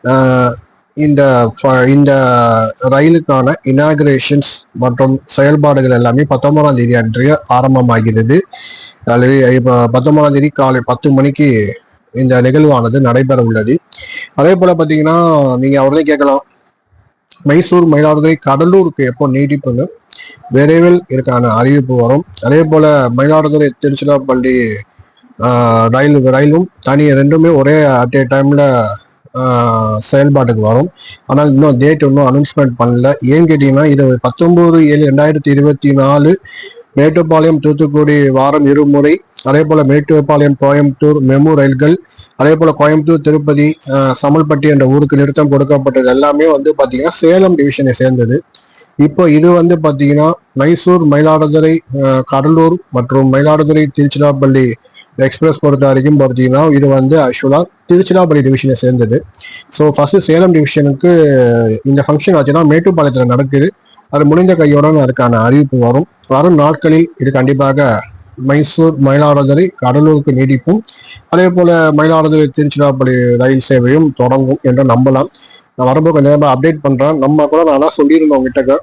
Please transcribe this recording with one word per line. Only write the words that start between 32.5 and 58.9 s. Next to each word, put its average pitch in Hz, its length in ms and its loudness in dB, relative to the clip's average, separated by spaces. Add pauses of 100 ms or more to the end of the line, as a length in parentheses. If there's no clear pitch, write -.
பண்ணல. 123 380 0
ஏன்னு 156 320 2
கேட்டீங்கன்னா, 139 320 2
இது 139 360 2
பத்தொன்பது 170 680 2
ஏழு 147 220 2
ரெண்டாயிரத்தி 147 360 0
இருபத்தி 143 460 0
நாலு 143 460 2 (560)
மேட்டுப்பாளையம், 156 640 0
தூத்துக்குடி 147 680 0
வாரம் 139 360 0
இருமுறை, 143 560 2 (220)
அதே 139 200 0
போல 156 200 0
மேட்டுப்பாளையம், 147 800 0
கோயம்புத்தூர் 143 560 0 (100)
மெமு 143 260 2
ரயில்கள், 139 480 0 (340)
அதே 151 200 2
போல 160 240 0
கோயம்புத்தூர், 156 420 0
திருப்பதி, 151 560 0 (140)
ஆ, 135 240 0 (120)
சமல்பட்டி 151 420 0
என்ற 135 180 2
ஊருக்கு 143 300 0
நிறுத்தம் 143 320 0
கொடுக்கப்பட்டது 135 600 0
எல்லாமே 147 420 0
வந்து 147 260 0
பாத்தீங்கன்னா, 131 300 -2
சேலம் 180 500 0
டிவிஷனை 139 320 -2
சேர்ந்தது. 127 540 -2 (520)
இப்போ 151 340 0
இது 156 220 4
வந்து 175 320 2
பாத்தீங்கன்னா, 147 480 0 (220)
மைசூர், 165 540 0
மயிலாடுதுறை, 156 720 0 (260)
ஆ, 131 220 0
கடலூர் 160 560 0 (100)
மற்றும் 131 420 0
மயிலாடுதுறை, 151 520 2 (120)
திருச்சிராப்பள்ளி 139 760 0 (440)
எக்ஸ்பிரஸ் 143 440 -2
பொறுத்த 139 260 0
வரைக்கும் 135 340 2
பார்த்தீங்கன்னா, 131 540 0
இது 143 140 2
வந்து 135 300 0
actually 139 460 0 (300)
திருச்சிராப்பள்ளி 175 480 2
டிவிஷனை 131 300 0
சேர்ந்தது. 123 520 -2 (460)